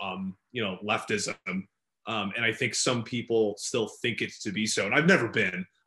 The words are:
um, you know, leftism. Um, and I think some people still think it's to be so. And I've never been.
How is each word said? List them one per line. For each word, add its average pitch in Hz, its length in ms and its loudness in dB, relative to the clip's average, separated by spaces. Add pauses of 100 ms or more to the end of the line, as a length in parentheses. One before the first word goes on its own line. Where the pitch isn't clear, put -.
um, 95 360 -6 (140)
you 120 120 -4
know, 95 140 -4 (100)
leftism. 107 480 -2 (720)
Um, 104 320 -4
and 117 80 0
I 113 80 2
think 117 220 -2
some 123 280 2
people 113 540 0
still 110 300 0
think - 340 -4
it's 107 220 -4
to 107 80 -2
be 107 140 0
so. 104 200 0
And 110 100 0
I've 156 120 6
never 139 200 6
been. 92 380 0 (220)